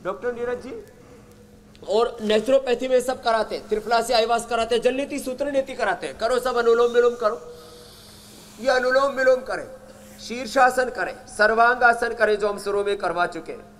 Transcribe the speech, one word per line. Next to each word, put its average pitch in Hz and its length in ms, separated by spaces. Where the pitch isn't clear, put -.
डॉक्टर 202 300
नीरज 240 300
जी 415 200
और 226 320
नेचुरोपैथी 240 640
में 254 140
सब 254 220
कराते 220 320
हैं, 139 120
त्रिफला 214 340
से 247 120
आईवास 226 320
कराते 233 300
हैं, 226 60
जल 247 120
नीति, 277 260
सूत्र 269 320
नीति 269 220
कराते 196 340
हैं। 135 100
करो 240 220
सब, 247 180
अनुलोम 233 340
विलोम 240 240
करो, 226 260
ये 254 80
अनुलोम 262 420
विलोम 254 300
करें, 175 260
शीर्षासन 254 720
करें, - 380
सर्वांगासन 233 880
करें, 214 260
जो 208 100
हम 202 100
शुरू 202 240
में 202 140
करवा 175 300
चुके 160 240
हैं। 113 140